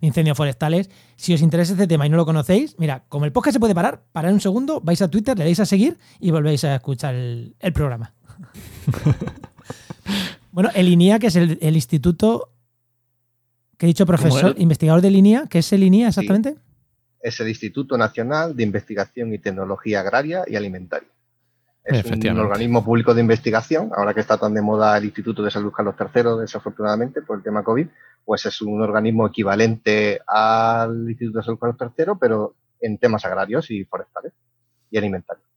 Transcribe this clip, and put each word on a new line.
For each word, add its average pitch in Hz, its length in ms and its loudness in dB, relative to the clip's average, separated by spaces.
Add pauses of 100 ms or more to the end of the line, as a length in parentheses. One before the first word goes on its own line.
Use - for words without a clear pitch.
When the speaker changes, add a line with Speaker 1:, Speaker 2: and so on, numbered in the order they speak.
Speaker 1:
de 165 60 0
incendios 151 300 2
forestales, 156 520 -2 (280)
si - 180 0
os 147 80 2
interesa 165 320 2
este 190 120 2
tema 156 200 2
y - 20 2
no 156 80 2
lo 170 80 4
conocéis, 160 540 0
mira, 143 320 -4
como 147 160 -4
el 147 60 -4
podcast 247 240 0
se 247 40 2
puede 214 140 2
parar, 170 280 -2 (100)
parad 165 200 0
un 202 80 4
segundo, 262 400 -2
vais 170 220 0
a 190 80 0
Twitter, 220 280 0
le 156 60 0
dais 170 160 2
a 202 60 2
seguir 220 320 2 (220)
y 180 100 0
volvéis 151 340 0
a 139 100 2
escuchar 131 400 -4
el, 120 460 -8
el 180 140 -4
programa. 123 400 -4 (240)
<laughs> - 960 -4 (1160)
Bueno, 180 220 2
el 180 140 4
inia, 180 300 6
que 233 100 0
es 165 80 2
el, 170 240 2
el 156 140 2
instituto 170 760 0 (1300)
que - 100 0
he - 20 6
dicho 175 180 4
Speaker 2:
¿Cómo 175 120 4
Speaker 1:
profesor, 131 340 4
Speaker 2:
era? - 100 -4
Speaker 1:
investigador 165 400 4
del 196 140 6
inia, 214 340 6
¿qué 175 80 0
es - 140 0
el 196 100 4
inia 190 300 6
Speaker 3:
Sí. 196 80 0
Speaker 1:
exactamente? 214 360 0 (640)
Speaker 3:
Es 117 200 -6
el 110 80 -4
Instituto 113 480 -6
Nacional 131 580 -2
de 120 80 -2
Investigación 104 720 -4
y 101 40 -8
Tecnología 98 640 -4
Agraria 143 460 -2
y 110 100 -6
Alimentaria. 92 520 -8 (760)
Es - 120 -4
un 123 60 2
Speaker 2:
Efectivamente. 113 460 -2
Speaker 3:
organismo 113 380 0
público 113 300 2
de 117 80 2
investigación, 113 760 0
ahora 101 180 -2
que 107 60 -2
está 107 180 0
tan 107 160 -2
de 107 80 0
moda 107 340 2
el 104 100 -2
Instituto 104 360 -6
de 104 80 -2
Salud 101 220 -6
Carlos 101 240 -4
tercero, 117 400 0
desafortunadamente, 110 840 -6
por 107 160 -8
el 95 40 -14
tema 107 220 -4
covid, 123 220 0 (380)
pues 117 220 -2
es - 160 -8
un 104 180 -4
organismo 107 460 0
equivalente 107 1000 0
al 113 840 0
Instituto 113 300 -6
de 107 60 -8
Salud 113 140 -6
Carlos 120 200 -4
tercero, 160 400 -4
pero 110 360 0 (260)
en 107 180 -4
temas 110 260 0
agrarios 95 460 -4
y 101 140 -6
forestales - 480 -12 (580)
y 110 80 -2
alimentarios. 98 480 -8 (100)